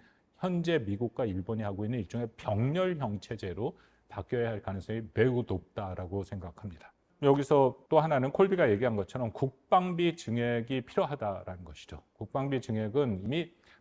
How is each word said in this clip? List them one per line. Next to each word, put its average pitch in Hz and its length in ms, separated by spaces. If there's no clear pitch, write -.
현재 170 420
미국과 113 460
일본이 107 380
하고 101 200
있는 120 160
일종의 113 380
병렬형 135 800
체제로 104 580
바뀌어야 117 400
할 107 120
가능성이 107 420
매우 120 340
높다라고 92 760
생각합니다. 90 680
여기서 139 560
또 156 100
하나는 143 320
콜비가 185 400
얘기한 113 240
것처럼 107 360
국방비 175 840
증액이 120 640
필요하다라는 101 840
것이죠. 78 360
국방비 135 480
증액은 110 640
이미 156 280